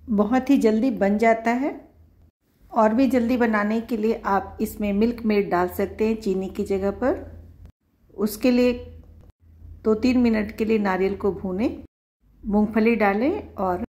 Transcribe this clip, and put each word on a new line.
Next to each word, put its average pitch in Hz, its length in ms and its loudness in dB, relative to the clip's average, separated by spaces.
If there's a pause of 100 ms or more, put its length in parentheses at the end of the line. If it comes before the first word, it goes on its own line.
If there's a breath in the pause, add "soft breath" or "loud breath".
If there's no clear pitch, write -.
बहुत 233 420 0
ही 277 80 6
जल्दी 220 360 2
बन 202 240 0
जाता 226 360 2
है 277 180 -2 (1000)
और 220 220 4
भी 262 140 4
जल्दी 240 300 2
बनाने 220 440 2
के 226 160 -6
लिए 220 280 0
आप 196 360 -2
इसमें 208 320 -4
मिल्क 233 320 0
मेड 202 240 2
डाल 180 200 2
सकते 196 380 -2
हैं 220 80 0
चीनी 190 340 -4
की 202 160 -6
जगह 196 280 -2
पर। 262 220 -2 (1000)
उसके 220 340 0
लिए 247 220 2 (1120)
दो 220 120 2
तीन 247 240 2
मिनट 220 380 0
के 220 80 -2
लिए 220 140 2
नारियल 196 360 0
को 196 160 -2
भूनें, 190 520 -4 (600)
मूंगफली 220 520 2
डालें 220 600 0
और 190 360 -4